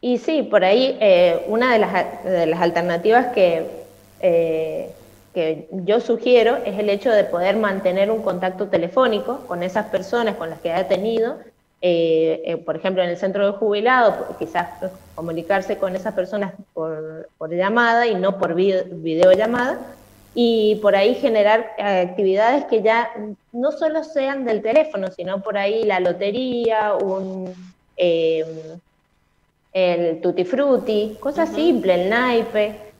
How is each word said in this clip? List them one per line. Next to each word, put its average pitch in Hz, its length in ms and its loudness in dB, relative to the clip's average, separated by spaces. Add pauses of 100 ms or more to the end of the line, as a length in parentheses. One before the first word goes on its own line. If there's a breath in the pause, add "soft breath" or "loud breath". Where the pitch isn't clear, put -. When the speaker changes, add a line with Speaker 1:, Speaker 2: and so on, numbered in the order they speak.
Speaker 1:
Y 247 180 0
sí, 311 240 0
por 190 220 2
ahí, 247 360 4
eh, 180 480 6
una 233 240 2
de 226 60 4
las, 185 460 0
de 180 220 0
las 165 140 0
alternativas 180 720 2
que, 170 320 2 (540)
eh, 160 720 0 (440)
que 160 380 -4
yo 190 280 0
sugiero 233 640 4
es 196 140 -6
el 214 100 -2
hecho 202 220 0
de 208 140 4
poder 185 320 0
mantener 196 540 0
un 220 120 -2
contacto 185 460 -4
telefónico 247 800 0
con 175 140 -6
esas 185 240 -4
personas 214 500 -2
con 165 140 -8
las 160 100 -14
que 165 120 -4
ha 185 160 -2
tenido, 226 500 -2 (420)
eh, 160 680 2
eh, 165 120 -4
por 202 180 -6
ejemplo, 190 260 -2
en 175 80 0
el 175 80 -4
centro 196 280 -2
de 202 120 -2
jubilados, 220 560 2 (240)
quizás - 300 -4 (460)
comunicarse 170 640 -4
con 185 180 -4
esas 208 180 -6
personas 190 400 -4 (180)
por, 160 640 -10
por 160 180 -8
llamada 233 520 2
y 220 80 0
no 190 240 -2
por 170 160 -2
vide-, 180 360 0
videollamada, 185 880 2 (540)
y 226 500 2
por 202 140 4
ahí 208 180 4
generar, 226 640 2
eh, - 40 -4 (260)
actividades 208 580 2
que 220 160 0
ya 226 280 2 (420)
no 247 200 -2
solo 311 320 -2
sean 277 400 -4
del 220 180 -2
teléfono, 220 480 0
sino 185 320 -6
por 202 160 -4
ahí 214 260 0
la 190 160 2
lotería, 214 960 0
un, 190 800 -6 (220)
eh, 160 840 -2 (960)
el 175 500 0
tutti 180 220 0
frutti, 214 760 0
cosas 311 300 -2
Speaker 2:
Ujú. - 60 -6
Speaker 1:
simples, 226 420 2
el 180 120 0
naipe. 226 720 0 (200)